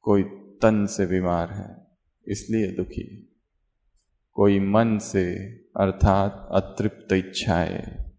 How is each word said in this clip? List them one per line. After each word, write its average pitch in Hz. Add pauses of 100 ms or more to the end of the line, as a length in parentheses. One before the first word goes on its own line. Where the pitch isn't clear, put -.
कोई 101 (400)
तन 110
से 101
बीमार 87
है, 101 (420)
इसलिए 104
दुखी, - (920)
कोई 101
मन 107
से 95 (280)
अर्थात 98
अतृप्त -
इच्छाएं। -